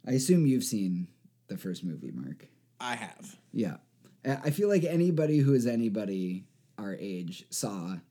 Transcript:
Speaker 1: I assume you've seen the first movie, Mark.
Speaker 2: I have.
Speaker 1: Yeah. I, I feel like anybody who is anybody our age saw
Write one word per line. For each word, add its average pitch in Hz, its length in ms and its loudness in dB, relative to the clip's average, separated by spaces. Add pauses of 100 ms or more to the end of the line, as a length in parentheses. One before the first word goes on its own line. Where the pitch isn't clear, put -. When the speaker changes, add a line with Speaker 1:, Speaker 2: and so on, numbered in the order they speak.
Speaker 1:
I 131 60 -2
assume 160 340 6
you've 131 180 4
seen 92 440 -2 (400)
the 98 80 -8
first 92 260 -8
movie, 76 300 -8
Mark. 65 340 -12 (320)
Speaker 2:
I 123 160 -4
have. - 420 -12 (160)
Speaker 1:
Yeah. 95 260 -2 (460)
I, 135 100 0 (100)
I 151 60 2
feel 202 180 0
like 185 160 4
anybody 160 540 2
who 139 140 6
is 123 140 4
anybody 98 800 -2 (340)
our 98 200 -8
age 90 520 -8
saw 92 460 -6 (140)